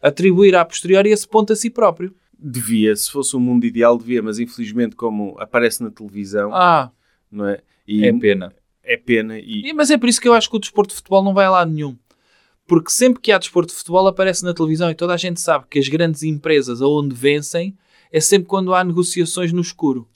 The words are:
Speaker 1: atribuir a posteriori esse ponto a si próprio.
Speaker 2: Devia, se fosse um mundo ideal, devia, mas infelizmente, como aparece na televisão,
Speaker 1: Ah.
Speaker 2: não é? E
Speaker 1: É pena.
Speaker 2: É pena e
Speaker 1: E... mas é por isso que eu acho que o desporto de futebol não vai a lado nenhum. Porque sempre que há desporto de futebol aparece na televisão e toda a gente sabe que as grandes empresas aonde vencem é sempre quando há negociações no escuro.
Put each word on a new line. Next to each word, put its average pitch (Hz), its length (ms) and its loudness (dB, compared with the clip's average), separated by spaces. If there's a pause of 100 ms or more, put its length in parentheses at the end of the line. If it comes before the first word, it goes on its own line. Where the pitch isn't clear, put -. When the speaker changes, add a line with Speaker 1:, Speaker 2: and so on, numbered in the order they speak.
Speaker 1:
atribuir 180 540 4
a 170 100 4
posteriori 190 460 2
esse 208 160 -2
ponto 214 260 2
a - 20 0
si 220 140 -4
próprio. 190 420 0 (280)
Speaker 2:
Devia, 113 560 0
se - 160 -8
fosse 139 260 -4
um - 20 -2
mundo 123 260 2
ideal, 117 300 4
devia, 117 280 -4
mas 107 160 -6
infelizmente, 117 560 -6
como 104 420 -6
aparece 117 460 -2
na 110 80 -10
televisão, 101 600 -6
Speaker 1:
Ah. 170 380 2 (420)
Speaker 2:
não 104 140 -8
é? 101 160 -4 (260)
E 107 180 2
Speaker 1:
É 120 80 4
pena. 98 400 0 (300)
Speaker 2:
É 123 140 -2
pena 110 420 -2
e - 300 -10
Speaker 1:
E... 311 40 -8
mas 302 180 0
é 294 60 4
por 240 120 0
isso 226 120 0
que - 60 0
eu 240 60 6
acho 226 160 2
que - 60 -6
o 220 40 0
desporto 202 320 0
de - 60 -14
futebol 190 260 0
não 196 100 0
vai 196 120 4
a 190 60 2
lado 175 200 2
nenhum. 147 240 -8 (720)
Porque 170 240 2
sempre 254 300 0
que 220 100 0
há 202 60 4
desporto 175 360 -2
de - 60 -14
futebol 185 280 0
aparece 190 360 -2
na 175 100 -4
televisão 165 380 -2
e 156 40 -6
toda 175 180 -4
a 175 40 -4
gente 170 240 -6
sabe 151 280 -2
que 147 100 -2
as 135 80 2
grandes 156 360 -2
empresas 143 580 -2
aonde 143 340 0
vencem 147 600 -4 (360)
é 156 80 0
sempre 180 280 2
quando 190 260 -2
há 185 100 2
negociações 175 680 -2
no 175 100 -2
escuro. 135 540 -4